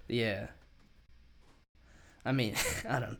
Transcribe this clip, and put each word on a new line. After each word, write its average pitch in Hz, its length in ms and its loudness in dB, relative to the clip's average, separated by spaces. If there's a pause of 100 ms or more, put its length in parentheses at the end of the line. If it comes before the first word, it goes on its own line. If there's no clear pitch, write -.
Yeah. 110 400 0 (1800)
I 127 80 0
mean, 123 240 2 (140)
<laughs> - 180 -4
I 127 100 2
don't, 110 220 -4